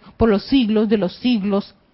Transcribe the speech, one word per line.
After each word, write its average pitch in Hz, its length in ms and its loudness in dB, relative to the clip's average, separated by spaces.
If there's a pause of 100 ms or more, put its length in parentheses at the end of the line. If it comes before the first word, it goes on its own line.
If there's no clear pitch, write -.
(160)
por 226 120 2
los 196 160 0
siglos 220 440 0
de 208 100 0
los 180 180 -4
siglos. 202 580 -2 (200)